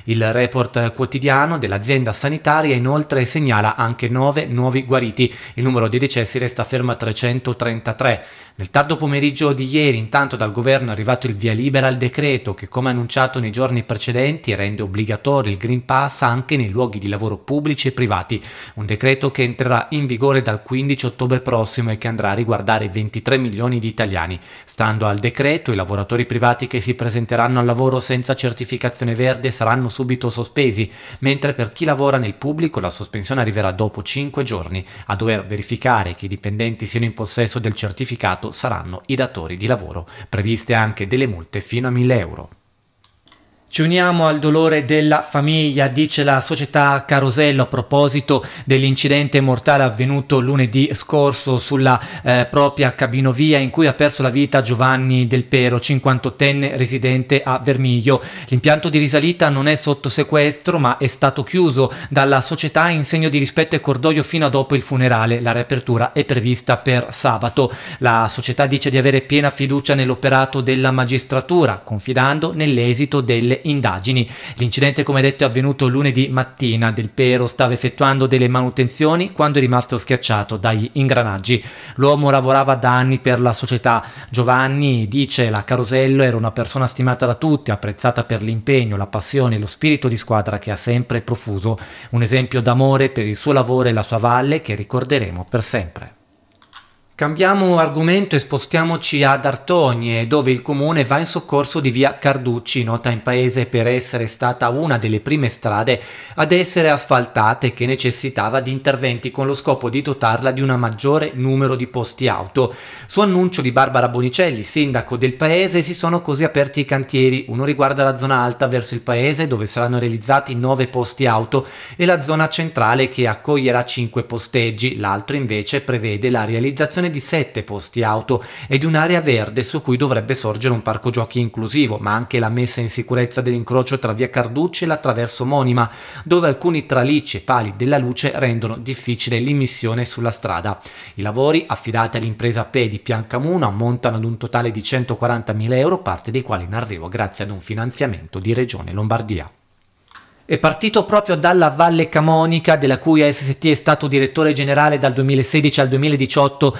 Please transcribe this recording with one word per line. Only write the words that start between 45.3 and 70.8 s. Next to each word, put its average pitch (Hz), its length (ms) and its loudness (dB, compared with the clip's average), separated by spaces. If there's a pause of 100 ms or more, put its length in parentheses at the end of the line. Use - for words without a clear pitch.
dice 147 360 0
la 139 160 4
società 143 640 2
Carosello 139 600 4
a - 20 -4
proposito 139 760 2 (220)
dell'incidente 135 800 2
mortale 135 400 4
avvenuto 131 580 0
lunedì 135 540 2
scorso 143 640 0
sulla, 131 420 2 (220)
eh, 123 280 2
propria 143 440 2
cabinovia 135 640 2
in 131 100 -2
cui 160 180 2
ha 135 60 2
perso 143 300 0
la 131 80 2
vita 139 320 2
Giovanni 127 640 2
Del 123 180 2
Pero, 123 360 2
cinquantottenne 139 960 0
residente 127 640 0
a 127 160 0
Vermiglio. 127 640 2 (240)
L'impianto 151 420 2
di 156 80 2
risalita 151 540 2
non 139 180 0
è 156 60 4
sotto 143 340 -2
sequestro, 147 720 0
ma 131 180 2
è 139 100 0
stato 135 380 0
chiuso 139 480 2 (160)
dalla 139 320 4
società 156 480 0
in 156 160 0
segno 160 240 2
di 147 80 0
rispetto 160 400 0
e - 60 -2
cordoglio 143 400 2
fino 156 240 0
a - 20 4
dopo 135 280 0
il 131 60 0
funerale. 120 600 2
La 117 100 0
riapertura 120 600 0
è 143 100 2
prevista 123 540 0
per 123 320 0
sabato. 120 600 0 (280)
La 113 320 4
società 127 340 -2
dice 135 240 0
di 131 80 2
avere 135 240 4
piena 143 300 2
fiducia 139 440 0
nell'operato 131 680 2
della 131 280 2